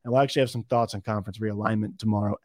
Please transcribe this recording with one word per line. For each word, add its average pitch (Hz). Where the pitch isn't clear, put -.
And 120
we'll 135
actually 139
have 123
some 113
thoughts 117
on 98
conference 104
realignment 107
tomorrow 104